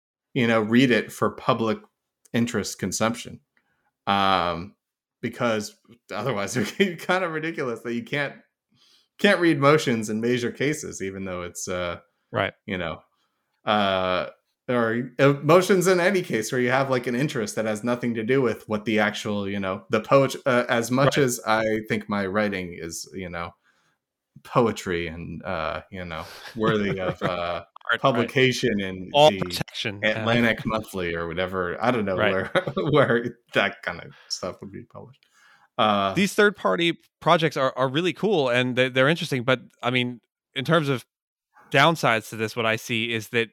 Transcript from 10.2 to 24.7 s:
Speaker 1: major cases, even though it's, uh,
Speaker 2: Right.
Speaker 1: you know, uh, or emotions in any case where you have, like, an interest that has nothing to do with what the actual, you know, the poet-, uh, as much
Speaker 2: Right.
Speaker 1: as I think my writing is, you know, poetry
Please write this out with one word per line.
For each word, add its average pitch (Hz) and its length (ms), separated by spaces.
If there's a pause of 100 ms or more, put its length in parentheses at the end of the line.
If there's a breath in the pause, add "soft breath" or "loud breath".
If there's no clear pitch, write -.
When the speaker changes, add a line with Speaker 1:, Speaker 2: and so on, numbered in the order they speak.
Speaker 1:
major 120 320
cases, 135 500
even 95 220
though 90 180
it's, 87 240
uh, 87 320 (320)
Speaker 2:
Right. 104 220 (140)
Speaker 1:
you 92 120
know, 82 240 (640)
uh, 92 600 (420)
or 120 500
emotions 160 680
in 185 120
any 185 240
case 113 300
where 127 80
you 123 100
have, 131 200
like, 127 160
an 123 80
interest 127 420
that 110 80
has 107 180
nothing 120 320
to 117 80
do 131 200
with 110 260
what 104 160
the 107 140
actual, 104 500
you 101 100
know, 95 320
the 110 100
poet-, 135 440
uh, 123 240
as 117 220
much 131 260
Speaker 2:
Right. 147 80
Speaker 1:
as 120 220
I 110 180 (240)
think 110 200
my 101 180
writing 95 520
is, 82 360
you 92 160
know, 85 240 (880)
poetry 90 640